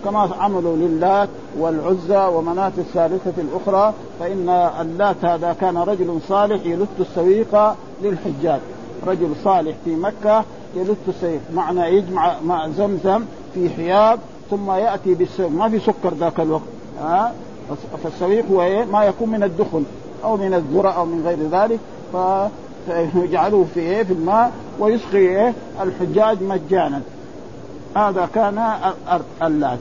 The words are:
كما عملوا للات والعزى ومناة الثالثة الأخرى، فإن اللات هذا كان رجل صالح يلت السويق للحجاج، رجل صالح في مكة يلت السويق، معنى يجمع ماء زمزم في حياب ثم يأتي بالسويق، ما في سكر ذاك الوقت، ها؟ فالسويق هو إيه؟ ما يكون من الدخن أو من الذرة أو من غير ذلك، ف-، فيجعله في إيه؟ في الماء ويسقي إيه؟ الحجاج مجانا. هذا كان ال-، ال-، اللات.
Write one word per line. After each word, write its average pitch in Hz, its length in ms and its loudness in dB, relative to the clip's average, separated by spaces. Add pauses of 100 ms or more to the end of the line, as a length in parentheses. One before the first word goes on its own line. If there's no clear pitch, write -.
كما 202 260 2 (100)
عملوا 180 360 0
للات 175 520 2 (300)
والعزى 170 680 0 (100)
ومناة 175 420 0
الثالثة 175 600 0
الأخرى، 196 540 2 (280)
فإن 180 280 -2 (320)
اللات 175 440 0
هذا 170 360 0
كان 185 160 2
رجل 175 420 0 (100)
صالح 202 380 2
يلت 175 220 0 (120)
السويق 208 720 4 (280)
للحجاج، 160 580 -2 (460)
رجل 175 220 0 (160)
صالح 170 400 2
في 165 120 -2
مكة 214 480 2 (320)
يلت 190 200 0 (120)
السويق، 170 320 -2 (140)
معنى 175 260 0
يجمع 175 540 2 (100)
ماء 160 260 0
زمزم 196 540 0 (300)
في 175 160 0
حياب 208 480 4 (320)
ثم 202 200 -2
يأتي 196 440 2
بالسويق، 175 360 0
ما 190 180 2
في 220 100 2
سكر 185 360 0
ذاك 165 260 0
الوقت، 156 220 0 (400)
ها؟ 190 300 2 (720)
فالسويق 185 480 0
هو 185 100 4
إيه؟ 196 220 2
ما 208 200 2
يكون 220 240 0
من 220 140 0
الدخن 170 420 0 (400)
أو 220 120 0
من 196 180 0
الذرة 175 340 2
أو 175 160 0
من 170 220 -2
غير 170 120 0 (120)
ذلك، 214 280 2 (340)
ف-، 190 380 0 (360)
فيجعله 175 880 2
في 170 60 0
إيه؟ 185 220 0
في 185 100 0
الماء 208 400 2 (260)
ويسقي 208 400 2
إيه؟ 196 340 4 (300)
الحجاج 185 600 2
مجانا. 170 580 0 (960)
هذا 190 380 2
كان 208 240 2
ال-، 196 560 0
ال-، 165 320 -2
اللات. 147 340 2